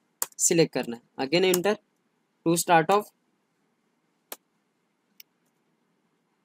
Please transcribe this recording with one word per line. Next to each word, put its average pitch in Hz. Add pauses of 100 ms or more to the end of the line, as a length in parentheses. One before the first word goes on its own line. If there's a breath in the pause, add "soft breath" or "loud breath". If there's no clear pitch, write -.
(380)
सिलेक्ट 165
करना 120
है। -
again 170
enter 185 (720)
to 170
start 165
of, 202 (3500)